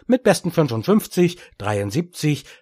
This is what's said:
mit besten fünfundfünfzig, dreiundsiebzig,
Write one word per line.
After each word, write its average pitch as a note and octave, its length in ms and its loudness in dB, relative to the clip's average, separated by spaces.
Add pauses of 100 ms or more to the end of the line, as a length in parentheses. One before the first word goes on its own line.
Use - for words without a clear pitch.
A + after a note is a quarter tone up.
mit B3 160 2
besten F3+ 300 0
fünfundfünfzig, E3+ 840 0 (200)
dreiundsiebzig, G#2 840 -4 (180)